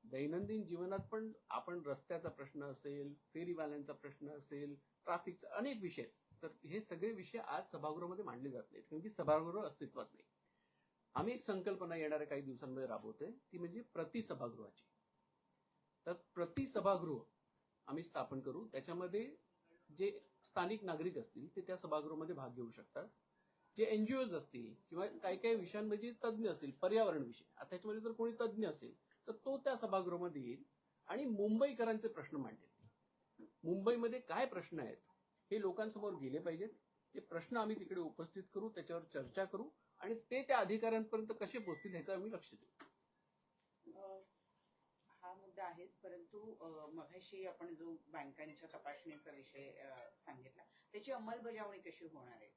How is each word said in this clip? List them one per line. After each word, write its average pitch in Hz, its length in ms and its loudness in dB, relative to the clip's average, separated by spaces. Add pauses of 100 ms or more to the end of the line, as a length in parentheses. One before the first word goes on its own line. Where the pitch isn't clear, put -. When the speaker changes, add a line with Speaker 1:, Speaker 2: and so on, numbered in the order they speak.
Speaker 1:
दैनंदिन 170 600 2
जीवनात 180 340 0
पण 220 340 -2 (180)
आपण 175 360 -2
रस्त्याचा 160 420 -2
प्रश्न 143 360 -6
असेल, 143 500 -6 (200)
फेरीवाल्यांचा 151 580 -2
प्रश्न 143 380 -10
असेल, 143 440 -6 (300)
ट्रॅफिकचा 175 480 -2
अनेक 240 300 0
विषय 160 200 -4
आहेत. - 400 -14
तर 156 260 -10
हे 190 120 -4
सगळे 202 320 -2
विषय 190 260 -6
आज - 320 -2
सभागृहामध्ये 175 540 -2
मांडले 131 260 -4
जात 120 200 -4
नाहीत, - 140 -16
कारण 156 180 -6
की 214 60 -6
सभागृह 165 580 4
अस्तित्वात 127 460 -6
नाही. - 120 -20 (920)
आम्ही 196 200 2
एक 233 60 -4
संकल्पना 185 560 0
येणाऱ्या 151 300 2
काही 143 160 0
दिवसांमध्ये 131 440 -4
राबवतोय, 110 440 -4
ती - 280 -12
म्हणजे 175 240 -4
प्रतिसभागृहाची. 143 1000 -4 (1200)
तर 170 60 -2
प्रतिसभागृह 175 1080 2 (680)
आम्ही 151 160 -2
स्थापन 135 380 -2
करू, 143 280 -6
त्याच्यामध्ये 180 680 -2 (600)
जे 202 240 0 (220)
स्थानिक 202 420 2
नागरिक 165 340 0
असतील 131 380 -8
ते 190 40 -2
त्या 180 160 -4
सभागृहामध्ये 156 580 0
भाग 131 160 -6
घेऊ 120 200 -6
शकतात. 123 380 -10 (680)
जे 220 80 8
एनजीओज 214 500 4
असतील 120 400 -4 (140)
किंवा 180 180 0
काही 190 300 2
काही 233 180 8
विषयांमध्ये 208 580 2 (120)
तज्ज्ञ 220 260 4
असतील, 143 200 -2
पर्यावरण 185 520 6
विषय, 117 220 -6 (120)
आता - 140 -10
त्याच्यामध्ये 214 320 -2
जर 226 100 0
कोणी 226 280 2
तज्ज्ञ 214 280 4
असेल 151 260 -6 (340)
तर 226 40 -2
तो 269 260 0
त्या 262 180 4
सभागृहामध्ये 175 640 2
येईल 120 200 -4 (440)
आणि 247 180 0
मुंबईकरांचे 226 840 6
प्रश्न 156 280 -4
मांडेल. 120 320 -4 (960)
मुंबईमध्ये 233 560 6
काय 214 260 2
प्रश्न 165 340 -4
आहेत 113 160 -2 (540)
हे 214 100 4
लोकांसमोर 208 520 2
गेले 135 260 0
पाहिजेत. 175 300 0 (460)
ते 262 60 -4
प्रश्न 165 360 -2
आम्ही 220 220 4
तिकडे 185 220 -4
उपस्थित 165 420 -4 (120)
करू, 214 140 0
त्याच्यावर 170 340 -4
चर्चा 156 420 -2
करू 202 240 -4 (300)
आणि 220 160 -2 (160)
ते 254 120 2
त्या 262 160 8
अधिकाऱ्यांपर्यंत 220 840 4
कसे 208 180 -2
पोहोचतील 185 340 -4
ह्याचं 175 200 -4
आम्ही 196 200 -2
लक्ष - 220 -8
देऊ. - 300 -20 (1120)
Speaker 2:
अ, 190 240 -8 (1000)
हा 180 120 -8
मुद्दा 190 300 -6
आहेच, 175 320 -6
परंतु, 190 640 -10
अ, 156 260 -8
मघाशी 180 600 -8
आपण 170 280 -6
जो 165 180 -8 (160)
बँकांच्या 151 600 -10 (100)
तपासणीचा 147 520 -10
विषय, 139 400 -14
अ, 131 400 -12 (140)
सांगितला, 131 380 -16 (300)
त्याची 208 200 -4
अंमलबजावणी 220 680 -4
कशी 170 260 -12
होणार 143 300 -14
आहे? 110 220 -18